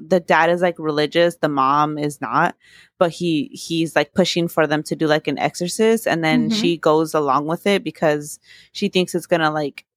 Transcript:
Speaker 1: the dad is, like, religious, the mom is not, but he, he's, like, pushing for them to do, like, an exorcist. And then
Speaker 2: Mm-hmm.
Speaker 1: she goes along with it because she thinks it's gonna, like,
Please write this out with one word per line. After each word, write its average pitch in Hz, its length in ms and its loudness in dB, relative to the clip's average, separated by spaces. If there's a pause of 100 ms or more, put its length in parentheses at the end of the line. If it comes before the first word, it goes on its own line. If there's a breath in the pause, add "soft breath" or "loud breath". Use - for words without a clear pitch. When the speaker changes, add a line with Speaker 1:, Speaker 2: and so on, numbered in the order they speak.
Speaker 1:
the 180 140 2
dad 165 300 2
is, 175 120 0
like, 175 180 0
religious, 156 580 0
the 156 120 -2
mom 147 500 2
is 147 200 -4
not, 135 360 0 (420 soft breath)
but 170 140 2
he, 160 420 -2
he's, 165 420 -4
like, 151 180 0
pushing 170 340 0
for 165 180 0
them 151 180 -2
to 165 120 -6
do, 156 120 -2
like, 151 200 0
an 147 100 -4
exorcist. 220 680 0
And 165 160 -2
then 156 260 2
Speaker 2:
Mm-hmm. - 100 -2
Speaker 1:
she 170 180 0
goes 156 360 2
along 147 340 0
with 170 200 -4
it 202 160 2
because 151 560 -2 (320 soft breath)
she 202 180 -4
thinks 180 240 0
it's 175 140 -4
gonna, 165 240 2
like, 151 340 -6 (100)